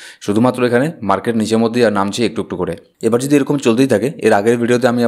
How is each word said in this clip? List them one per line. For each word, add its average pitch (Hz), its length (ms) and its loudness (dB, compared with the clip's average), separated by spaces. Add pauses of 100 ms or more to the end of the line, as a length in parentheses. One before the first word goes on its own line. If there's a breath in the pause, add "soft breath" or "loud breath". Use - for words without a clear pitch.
(260 loud breath)
শুধুমাত্র 120 420 0
এখানে 120 180 2 (240)
মার্কেট 98 300 -2
নিচের 110 220 0
মধ্যেই 117 260 0
আর 104 100 0
নামছে 101 300 -2
একটু - 160 -6
একটু 92 160 -10
করে। 85 140 -4 (320)
এবার 117 180 2
যদি 143 140 0
এরকম 135 180 0 (100)
চলতেই 123 280 2
থাকে, 104 140 0 (180)
এর 110 120 6
আগের 117 240 2
ভিডিওতে 120 300 0
আমি 120 140 -2